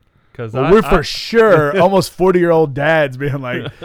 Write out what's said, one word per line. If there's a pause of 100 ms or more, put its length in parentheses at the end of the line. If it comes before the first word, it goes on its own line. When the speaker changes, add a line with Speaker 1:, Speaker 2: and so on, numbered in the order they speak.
(340)
Speaker 1:
'Cause
Speaker 2:
Well,
Speaker 1:
I,
Speaker 2:
we're
for
Speaker 1:
I
Speaker 2:
sure
Speaker 1:
<laughs>
Speaker 2:
almost
forty-year-old
dads
being
like, (140)